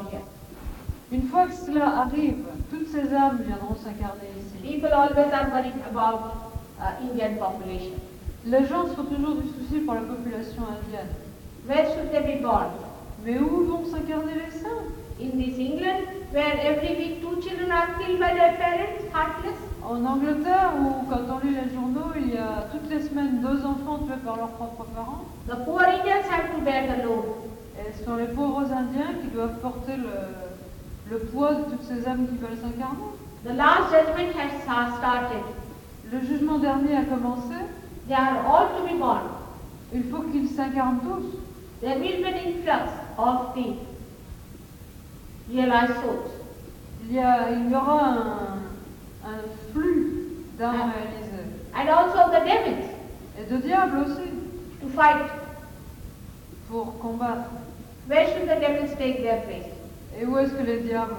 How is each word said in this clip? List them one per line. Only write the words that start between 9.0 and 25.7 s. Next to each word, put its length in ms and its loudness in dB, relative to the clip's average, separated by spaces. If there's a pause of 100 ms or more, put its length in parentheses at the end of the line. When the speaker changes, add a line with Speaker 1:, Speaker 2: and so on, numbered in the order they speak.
Speaker 2:
toujours 320 0
du 120 -2
souci 320 -2
pour 140 0
la 60 -2
population 600 -6
indienne. 500 -8 (560)
Speaker 1:
Where 260 6
should 160 -2
they 260 2
be 60 -2
born? 280 4 (540)
Speaker 2:
Mais 140 0
où 280 4
vont 200 -2
s'incarner 480 -2
les 160 -6
saints ? 360 -6 (320)
Speaker 1:
In 200 -2
this 200 -2
England, 480 0 (260)
where 280 2
every 360 2
week 260 -4
two 180 -4
children 320 -2
are 160 4 (100)
killed 220 0
by 140 4
their 240 8
parents, 440 0 (120)
heartless? 420 0 (260)
Speaker 2:
En 220 -2
Angleterre, 760 4
où 300 2
quand 140 0 (140)
on 100 -4
lit 80 2
les 200 -2
journaux, 420 -2
il 180 0
y 20 0
a 360 -2
toutes 180 -6
les 100 0
semaines 400 0
deux 240 0
enfants 400 -2
tués 200 -6
par 120 -4
leurs 140 -4
propres 340 -10 (100)
parents. 300 -8 (240)
Speaker 1:
The 160 -4
poor 180 2